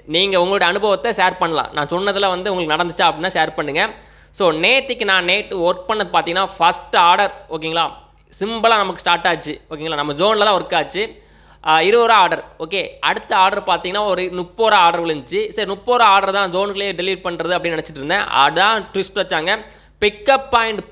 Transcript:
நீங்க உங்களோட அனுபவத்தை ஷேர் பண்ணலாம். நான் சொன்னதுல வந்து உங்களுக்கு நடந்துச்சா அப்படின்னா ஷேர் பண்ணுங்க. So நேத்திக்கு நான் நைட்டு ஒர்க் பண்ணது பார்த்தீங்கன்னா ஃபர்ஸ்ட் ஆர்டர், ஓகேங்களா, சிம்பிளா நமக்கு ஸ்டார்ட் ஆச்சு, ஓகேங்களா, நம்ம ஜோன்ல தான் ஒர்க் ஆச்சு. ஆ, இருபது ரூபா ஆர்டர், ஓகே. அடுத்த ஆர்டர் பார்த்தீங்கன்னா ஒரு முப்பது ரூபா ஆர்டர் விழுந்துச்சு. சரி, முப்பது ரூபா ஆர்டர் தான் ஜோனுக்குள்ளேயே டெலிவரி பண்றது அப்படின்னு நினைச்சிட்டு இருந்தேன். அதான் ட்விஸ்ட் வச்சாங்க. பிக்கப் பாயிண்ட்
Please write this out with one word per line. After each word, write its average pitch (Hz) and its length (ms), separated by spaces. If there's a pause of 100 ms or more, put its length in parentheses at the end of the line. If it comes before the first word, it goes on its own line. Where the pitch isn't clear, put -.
நீங்க 185 320
உங்களோட 185 240
அனுபவத்தை 196 500
ஷேர் 185 260
பண்ணலாம். 165 340
நான் 147 160
சொன்னதுல 196 400
வந்து 185 260
உங்களுக்கு 160 220
நடந்துச்சா 175 300
அப்படின்னா 160 280
ஷேர் 160 200
பண்ணுங்க. 156 360 (400)
So 170 220
நேத்திக்கு 233 520
நான் 190 220
நைட்டு 190 420
ஒர்க் - 200
பண்ணது 214 240
பார்த்தீங்கன்னா 175 360 (100)
ஃபர்ஸ்ட் - 380
ஆர்டர், 190 540
ஓகேங்களா, 160 400 (500)
சிம்பிளா 220 280
நமக்கு 196 320
ஸ்டார்ட் 175 260
ஆச்சு, 151 340 (100)
ஓகேங்களா, 160 240
நம்ம 147 180
ஜோன்ல 208 320
தான் 196 180
ஒர்க் - 120
ஆச்சு. 175 540 (380)
ஆ, 156 140
இருபது 226 260
ரூபா 226 140
ஆர்டர், 170 240 (140)
ஓகே. 165 300 (120)
அடுத்த - 360
ஆர்டர் 196 260
பார்த்தீங்கன்னா 185 420
ஒரு 185 280
முப்பது 180 380
ரூபா 202 120
ஆர்டர் 170 220
விழுந்துச்சு. 170 440
சரி, 202 200
முப்பது 240 300
ரூபா 226 120
ஆர்டர் 196 220
தான் 190 200
ஜோனுக்குள்ளேயே 196 400
டெலிவரி 180 300
பண்றது 170 280
அப்படின்னு 170 280
நினைச்சிட்டு 156 160
இருந்தேன். 151 260
அதான் 180 720
ட்விஸ்ட் 190 220
வச்சாங்க. 185 500 (360)
பிக்கப் 254 500
பாயிண்ட் 226 300 (120)